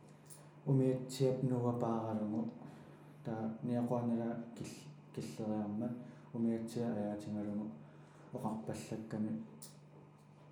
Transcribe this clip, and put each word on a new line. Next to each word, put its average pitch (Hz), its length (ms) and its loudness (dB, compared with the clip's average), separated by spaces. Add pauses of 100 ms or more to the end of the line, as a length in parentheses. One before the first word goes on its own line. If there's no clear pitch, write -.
(640)
Умиатсиап 131 800 4
нуапааралугу. 113 1040 2 (720)
Таа 110 380 -2
ниақуанала 120 760 2 (140)
кил-, - 340 -8 (240)
киллериарма, 107 800 0 (400)
умиатсиа 117 600 2
аjaатингалугу 104 760 0 (640)
оқарпаллакками. 110 1120 -2 (1120)